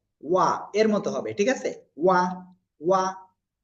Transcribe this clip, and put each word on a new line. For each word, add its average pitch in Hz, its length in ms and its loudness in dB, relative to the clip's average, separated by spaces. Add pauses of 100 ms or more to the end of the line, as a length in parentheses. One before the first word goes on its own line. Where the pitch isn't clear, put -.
(300)
ওয়া, 175 440 0
এর 220 140 4
মতো 208 220 0
হবে। - 280 -6
ঠিক 202 100 0
আছে? - 220 -2 (340)
ওয়া, 180 160 6 (600)
ওয়া, 185 220 2 (600)